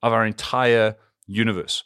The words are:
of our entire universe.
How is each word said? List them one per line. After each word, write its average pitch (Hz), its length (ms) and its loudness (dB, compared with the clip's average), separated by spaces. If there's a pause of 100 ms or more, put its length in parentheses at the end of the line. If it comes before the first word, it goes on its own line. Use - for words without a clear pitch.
of 117 80 2
our 113 140 2
entire 113 720 0 (280)
universe. 104 600 -4